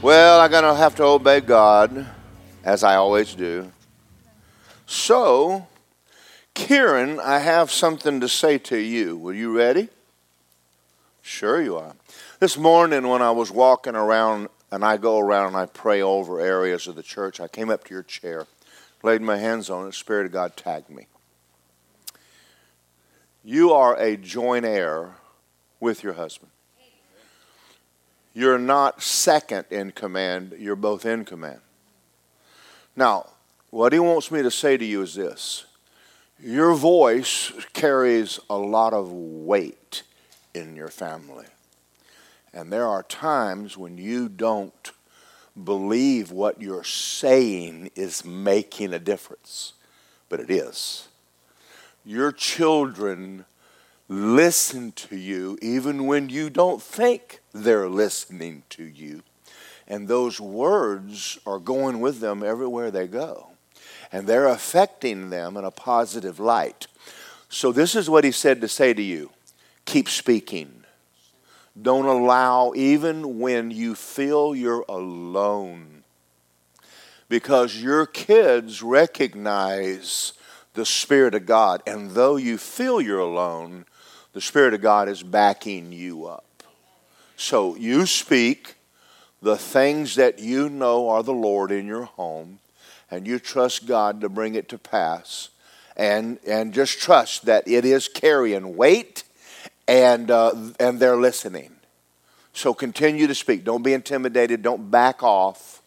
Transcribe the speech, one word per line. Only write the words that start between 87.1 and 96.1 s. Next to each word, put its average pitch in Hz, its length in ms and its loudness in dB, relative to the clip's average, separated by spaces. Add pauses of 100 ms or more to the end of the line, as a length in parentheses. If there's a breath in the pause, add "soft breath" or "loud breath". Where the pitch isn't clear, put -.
So 95 400 0
you 127 280 0
speak - 680 0 (680 soft breath)
the 104 160 2
things 139 600 0
that 123 240 4
you 131 280 -4
know 123 400 0
are 110 140 0
the 127 100 -4
Lord 101 380 -2
in 101 160 -4
your 110 180 -10
home, 85 540 -14 (520 soft breath)
and 92 160 -10
you 120 120 -4
trust 123 480 -2
God 107 340 0
to 104 80 -4
bring 110 280 -6
it 101 140 -6
to 117 80 -14
pass, 85 720 -6 (460 soft breath)
and, 107 500 -2